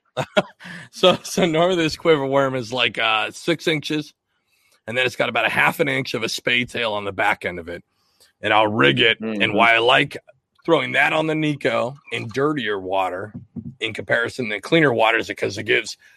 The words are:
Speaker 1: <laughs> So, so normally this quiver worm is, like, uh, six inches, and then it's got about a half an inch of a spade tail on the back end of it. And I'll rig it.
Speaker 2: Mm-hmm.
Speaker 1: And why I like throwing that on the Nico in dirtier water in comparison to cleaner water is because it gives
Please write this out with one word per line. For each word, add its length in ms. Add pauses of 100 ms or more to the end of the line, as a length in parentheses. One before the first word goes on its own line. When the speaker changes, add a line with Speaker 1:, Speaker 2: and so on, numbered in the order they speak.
(160)
Speaker 1:
<laughs> 100 (680)
So, 300
so 220
normally 320
this 180
quiver 300
worm 300
is, 180
like, 240
uh, 360
six 340
inches, 480 (720)
and 100
then 80
it's 100
got 140
about 160
a 60
half 280
an 100
inch 260
of 80
a 80
spade 400
tail 240
on 100
the 80
back 320
end 140
of 100
it. 160 (560)
And 140
I'll 120
rig 320
it. 220
Speaker 2:
Mm-hmm. 220
Speaker 1:
And 100
why 220
I 40
like 380 (480)
throwing 280
that 200
on 140
the 80
Nico 600 (160)
in 160
dirtier 520
water 540 (440)
in 140
comparison 560
to 140
cleaner 320
water 240
is 100
because 300
it 60
gives 340 (180)